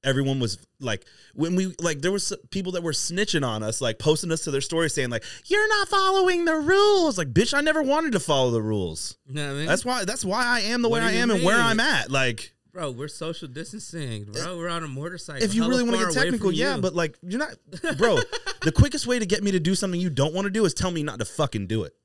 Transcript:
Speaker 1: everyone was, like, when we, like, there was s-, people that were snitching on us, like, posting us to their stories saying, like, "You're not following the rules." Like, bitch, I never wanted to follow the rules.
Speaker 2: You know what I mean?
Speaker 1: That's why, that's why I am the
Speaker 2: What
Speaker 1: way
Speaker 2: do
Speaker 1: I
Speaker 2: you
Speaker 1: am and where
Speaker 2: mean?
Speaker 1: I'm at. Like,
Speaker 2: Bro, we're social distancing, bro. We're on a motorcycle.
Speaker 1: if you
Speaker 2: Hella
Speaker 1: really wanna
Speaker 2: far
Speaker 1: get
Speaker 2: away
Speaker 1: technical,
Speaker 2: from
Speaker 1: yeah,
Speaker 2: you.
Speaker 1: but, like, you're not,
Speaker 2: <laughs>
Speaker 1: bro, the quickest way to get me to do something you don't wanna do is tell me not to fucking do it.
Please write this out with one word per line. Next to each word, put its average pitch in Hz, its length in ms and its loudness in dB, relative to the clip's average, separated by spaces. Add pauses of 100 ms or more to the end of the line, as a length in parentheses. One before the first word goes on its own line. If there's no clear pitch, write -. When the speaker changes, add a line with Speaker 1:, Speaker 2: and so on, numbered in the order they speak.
Speaker 1:
everyone 135 340 0
was, 104 180 -2 (220)
like, 113 260 -6 (300)
when 170 220 -2
we, 190 240 -2
like, 160 200 -2
there 175 120 0
was 202 180 -2
s-, 196 80 -8 (120)
people 190 220 -4
that 175 120 -4
were 160 80 -2
snitching 175 520 -2
on 110 200 -2
us, 110 160 -4
like, 117 180 -2
posting 160 320 0
us 160 140 -2
to 151 80 -4
their 139 80 0
stories 160 340 0
saying, 127 160 -2
like, 113 140 -4 (220)
"You're 427 220 2
not 415 200 2
following 381 560 4
the 320 100 2
rules." 349 640 4
Like, 143 160 -2
bitch, 233 180 4
I 285 80 2
never 311 220 2
wanted 294 300 2
to 202 80 2
follow 131 320 2
the 113 100 2
rules. 98 540 -2 (100)
Speaker 2:
You 131 80 -12
know 147 140 -4
what 139 60 -6
I - 40 -6
mean? 156 80 -4
Speaker 1:
That's 175 180 2
why, 247 200 -2
that's 208 200 -4
why 214 220 0
I 240 140 2
am 233 220 0
the 233 60 2
Speaker 2:
What 233 120 2
Speaker 1:
way - 0 -
Speaker 2:
do 226 60 2
Speaker 1:
I 226 100 2
Speaker 2:
you - 20 2
Speaker 1:
am 240 140 4
and 180 100 2
where 196 140 4
Speaker 2:
mean? 233 100 6
Speaker 1:
I'm 226 140 4
at. 240 280 2
Like, 131 460 -2 (180)
Speaker 2:
Bro, 160 200 -6
we're 139 160 -10
social 160 400 -10
distancing, 139 800 -10
bro. 156 300 -8
We're 170 120 -6
on 170 160 -4
a 151 40 -8
motorcycle. 147 540 -8
Speaker 1:
if 202 120 0
you 226 80 2
Speaker 2:
Hella 226 80 2
Speaker 1:
really 247 120 4
wanna 233 140 0
Speaker 2:
far 220 100 2
Speaker 1:
get 170 100 -2
Speaker 2:
away 262 100 2
Speaker 1:
technical, 208 240 0
Speaker 2:
from 165 60 0
Speaker 1:
yeah, 269 200 0
Speaker 2:
you. 202 60 -2
Speaker 1:
but, 185 120 -2
like, 170 280 -2
you're 185 180 -6
not, 302 160 -6 (160)
Speaker 2:
<laughs> 233 260 -4
Speaker 1:
bro, 208 220 4 (420)
the 320 80 2
quickest - 380 4
way 247 100 2
to 214 80 0
get 196 160 0
me 202 100 0
to 185 80 2
do 175 140 0
something 180 260 -2
you 180 100 -2
don't 143 240 0
wanna 196 160 0
do 214 160 2
is 160 80 0
tell 180 180 -2
me 160 100 -2
not 131 160 -4
to - 60 -2
fucking 117 420 -2
do 107 160 -2
it. 71 220 -10